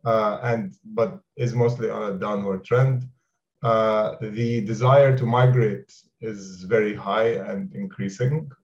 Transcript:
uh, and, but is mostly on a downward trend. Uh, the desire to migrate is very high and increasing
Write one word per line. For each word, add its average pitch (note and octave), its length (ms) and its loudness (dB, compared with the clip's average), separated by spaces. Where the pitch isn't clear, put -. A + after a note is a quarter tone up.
uh, A2 380 0
and, A2+ 320 -2
but A2 360 -4
is A#2+ 180 -2
mostly A#2+ 340 0
on G#2+ 240 -6
a F#2+ 60 -6
downward G2 460 -4
trend. B2+ 440 0
Uh, A2 580 2
the A#2 420 -2
desire B2+ 540 4
to B2 80 0
migrate A#2+ 680 2
is F#2+ 440 -12
very G#2 300 2
high A2 340 0
and G2 460 -4
increasing B2+ 760 -4